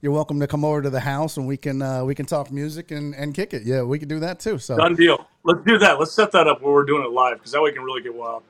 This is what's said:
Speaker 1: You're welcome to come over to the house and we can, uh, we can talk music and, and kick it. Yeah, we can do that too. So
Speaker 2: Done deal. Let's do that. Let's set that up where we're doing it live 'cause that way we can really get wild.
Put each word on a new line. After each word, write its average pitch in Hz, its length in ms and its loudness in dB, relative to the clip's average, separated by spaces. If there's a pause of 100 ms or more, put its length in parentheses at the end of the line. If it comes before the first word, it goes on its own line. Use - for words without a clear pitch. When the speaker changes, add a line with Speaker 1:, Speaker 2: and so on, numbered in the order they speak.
Speaker 1:
You're 143 100 -2
welcome 151 280 -2
to 143 60 0
come 147 180 -2
over 151 200 0
to 139 80 -4
the 127 80 -2
house 143 380 -4
and 135 100 -6
we 139 100 -4
can, 139 240 -6
uh, 131 220 -4
we 135 100 -2
can 139 140 -8
talk 139 240 -4
music 151 400 -10
and, 147 240 -8
and 143 180 -8
kick 185 220 -6
it. 113 80 -8
Yeah, 127 180 -2
we 123 160 -2
can 151 100 -10
do 156 120 -6
that 170 200 -6
too. 208 200 -4
So - 180 -4
Speaker 2:
Done 170 160 4
deal. 170 340 4 (160)
Let's 165 220 2
do 214 140 6
that. 180 180 8
Let's 156 140 -2
set 208 220 2
that 165 140 6
up 143 140 2
where 143 120 2
we're 143 120 6
doing 143 180 0
it 123 60 -6
live 123 320 0
'cause 113 120 -16
that 147 80 2
way 151 100 2
we - 20 -8
can 131 100 -12
really 131 200 -8
get 120 100 -10
wild. 117 360 -10